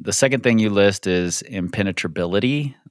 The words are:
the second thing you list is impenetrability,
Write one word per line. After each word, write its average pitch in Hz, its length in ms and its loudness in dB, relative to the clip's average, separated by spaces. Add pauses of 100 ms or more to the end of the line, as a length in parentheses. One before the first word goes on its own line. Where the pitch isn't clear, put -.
the 101 80 -2
second 131 320 0
thing 117 160 4
you 107 100 2
list 98 380 2
is 90 340 0
impenetrability, 98 1300 -2 (140)